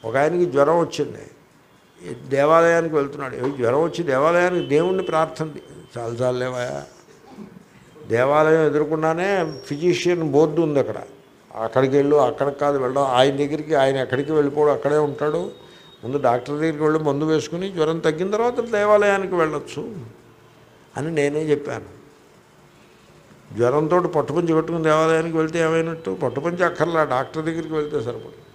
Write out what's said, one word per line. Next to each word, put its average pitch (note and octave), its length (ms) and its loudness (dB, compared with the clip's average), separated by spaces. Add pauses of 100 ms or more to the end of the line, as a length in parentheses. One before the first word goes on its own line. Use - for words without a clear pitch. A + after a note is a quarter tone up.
ఒక A2+ 100 -6
ఆయనకి E3 300 2
జ్వరం C#3+ 340 2
వచ్చింది, D3 400 -4 (920)
ఈ - 20 -10 (160)
దేవాలయానికి D#3+ 680 4
వెళ్తున్నాడు. C#3 400 -4
"ఏ, B2+ 140 -4
జ్వరం C3 340 0
వచ్చి E3+ 200 -4
దేవాలయానికి E3 640 2
దేవుణ్ణి F3+ 360 2
ప్రార్థన D#3+ 420 -2
చే-," - 520 -16
"చాలు A#2 160 -6
చాలులేవా?" B2+ 720 -4 (1200)
దేవాలయం D3+ 580 4
ఎదుర్కొన్నానే D#3+ 880 0 (120)
ఫిజిషియన్ E3+ 680 0
బోర్డు D#3 300 4
ఉంది D3+ 180 2
అక్కడ, A2 160 -2 (600)
"అక్కడికి C3 420 2
వెళ్ళు, C#3+ 180 4
అక్కడికి C#3 440 2
కాదు C#3+ 180 0
వెళ్ళడం." C3 260 0
ఆయన C3+ 320 4
దగ్గరికి D3 400 -2
ఆయన C3+ 220 4
ఎక్కడికి C3+ 340 -2
వెళ్ళిపోడు, D3 380 2
అక్కడే C#3+ 280 0
ఉంటాడు. D3+ 540 -2 (520)
ముందు B2+ 140 -4
డాక్టర్ B2+ 380 0
దగ్గరికి D#3 280 -2
వెళ్ళి D#3 160 2
మందు D3 260 0
వేసుకుని E3+ 440 -2
జ్వరం E3 300 -2
తగ్గిన D#3+ 320 -2
తర్వాత A#3+ 280 -2
దేవాలయానికి G#3 760 2
వెళ్ళొచ్చు D#3 600 -2 (1000)
అని D#3 140 -6
నేనే C#3+ 280 0
చెప్పాను. C#3+ 460 -2 (1700)
జ్వరంతో C#3+ 440 2
పట్టుపంచి E3 540 0
కట్టుకుని D#3+ 300 0
దేవాలయానికి D#3+ 540 2
వెళ్తే D#3+ 220 -2
ఏమైనట్టు? E3 640 -2
పట్టుపంచి E3+ 420 -2
అక్కర్లా, E3 380 0
డాక్టర్ C3+ 420 -2
దగ్గరికి D#3+ 280 -6
వెళ్తే D3 280 -4
సరిపడు. A2+ 540 -12